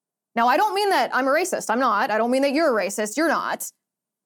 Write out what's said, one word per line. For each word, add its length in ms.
Now, 120
I 80
don't 180
mean 140
that 260
I'm 140
a 20
racist. 380
I'm 100
not. 320
I 60
don't 120
mean 120
that 100
you're 260
a 80
racist. 300
You're 140
not. 420